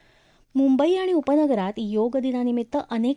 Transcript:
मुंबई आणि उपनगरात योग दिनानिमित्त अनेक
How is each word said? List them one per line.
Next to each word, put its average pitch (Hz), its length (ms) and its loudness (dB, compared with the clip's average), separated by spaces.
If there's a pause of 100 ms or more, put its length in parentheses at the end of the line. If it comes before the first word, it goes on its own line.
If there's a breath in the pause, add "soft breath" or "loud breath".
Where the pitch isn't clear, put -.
(540 soft breath)
मुंबई 269 400 4
आणि 370 180 0
उपनगरात 277 640 0
योग 220 400 -2
दिनानिमित्त 247 600 -2 (140)
अनेक 240 260 -2